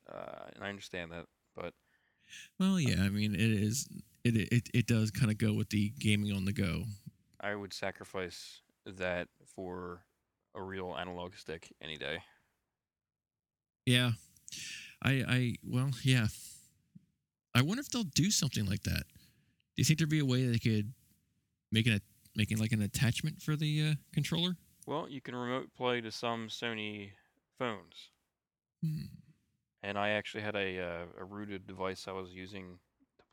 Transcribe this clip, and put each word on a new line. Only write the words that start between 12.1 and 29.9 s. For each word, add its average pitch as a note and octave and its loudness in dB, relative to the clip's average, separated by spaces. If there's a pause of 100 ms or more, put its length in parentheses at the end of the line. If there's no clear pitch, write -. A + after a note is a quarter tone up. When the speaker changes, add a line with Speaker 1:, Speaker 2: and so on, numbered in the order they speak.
Speaker 2:
Yeah. B2 4 (920)
I, C3 4
I, B2 2
well, C3 0 (120)
yeah. B2+ 6 (1300)
I A#2+ 8
wonder G3+ 2
if - -10
they'll A#3+ 0
do E3+ 2
something B2 0
like F#2+ 0
that. E2+ 0 (720)
Do - 2
you B2 4
think D#3 6
there'd D#3+ 2
be D#3 4
a C#3+ 4
way B2+ 4
they A#2 4
could G#2+ 2 (800)
make A2 6
an, G#2 4 (340)
make G#2+ 4
it G#2+ 2
like A2 2
an G#2+ 6
attachment A2+ 2
for D3+ 0
the, D3+ 2
uh, D3 2 (180)
controller? E3 0 (300)
Speaker 1:
Well, D3+ -2
you C3+ -8
can B2 -8
remote B2 -2
play B2 2
to A2 -6
some A2+ -2
Sony G#2+ -6 (440)
phones. G2+ -6 (720)
Speaker 2:
Hmm. D#3 -2 (800)
Speaker 1:
And G2+ -4